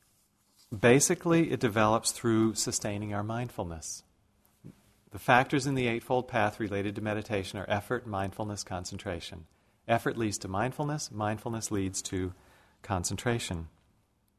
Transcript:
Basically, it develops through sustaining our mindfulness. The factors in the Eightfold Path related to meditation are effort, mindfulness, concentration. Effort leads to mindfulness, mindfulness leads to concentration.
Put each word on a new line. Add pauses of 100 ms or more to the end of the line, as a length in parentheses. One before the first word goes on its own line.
(760)
Basically,
it
develops
through
sustaining
our
mindfulness. (1120)
The
factors
in
the
Eightfold
Path
related
to
meditation
are
effort,
mindfulness,
concentration. (400)
Effort
leads
to
mindfulness,
mindfulness
leads
to (500)
concentration. (720)